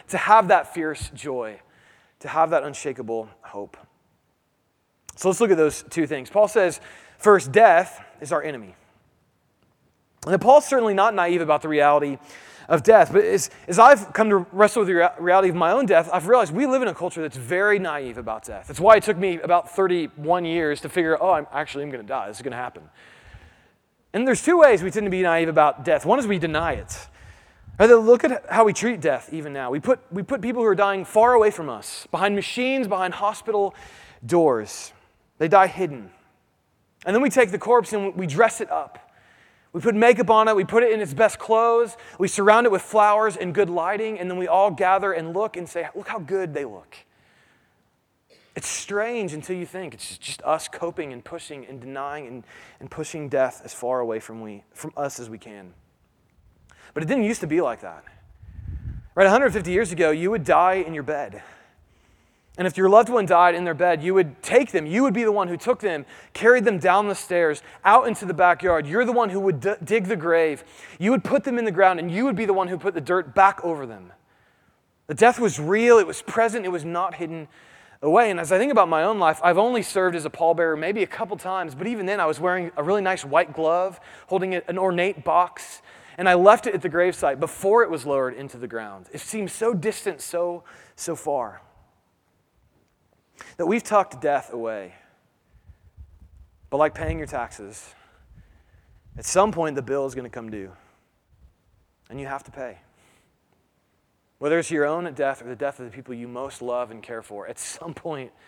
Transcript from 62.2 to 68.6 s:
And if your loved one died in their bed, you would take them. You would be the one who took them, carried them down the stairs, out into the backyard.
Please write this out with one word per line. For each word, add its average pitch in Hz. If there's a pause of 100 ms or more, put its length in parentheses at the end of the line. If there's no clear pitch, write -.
And 180
if -
your 190
loved 214
one 233
died 175
in 175
their 170
bed, 165
you 180
would 170
take 247
them. 160
You 190
would 254
be 233
the 220
one 202
who 175
took 233
them, 165 (280)
carried 233
them 202
down 185
the 196
stairs, 170 (220)
out 226
into 208
the 180
backyard. 170